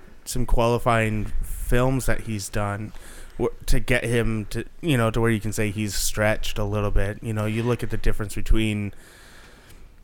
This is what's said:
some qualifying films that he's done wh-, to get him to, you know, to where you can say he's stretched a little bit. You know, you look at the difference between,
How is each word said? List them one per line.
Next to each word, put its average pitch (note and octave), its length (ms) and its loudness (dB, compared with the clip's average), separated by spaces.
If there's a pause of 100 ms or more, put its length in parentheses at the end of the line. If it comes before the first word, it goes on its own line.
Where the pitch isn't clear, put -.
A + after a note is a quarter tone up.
(240)
some B2 220 -2
qualifying A2+ 800 2 (180)
films B2+ 640 0
that A2+ 160 2
he's G#2+ 260 -6
done G2+ 460 -4 (480)
wh-, A#2+ 60 0 (180)
to C3 160 6
get B2 240 0
him A2+ 460 0
to, A#2 120 -4 (160)
you B2+ 160 0
know, A2+ 160 2
to A#2+ 80 -2
where A#2 120 2
you G#2+ 100 0
can G#2+ 100 -4
say G#2+ 200 -2
he's G#2 220 -4
stretched - 640 0
a A2 60 -2
little G#2 280 -2
bit. G2+ 300 2
You A2+ 120 -6
know, G#2+ 120 -2
you A2 180 -2
look A#2+ 200 0
at A2 60 -4
the - 80 -2
difference G#2 380 2
between, G#2+ 580 2 (1120)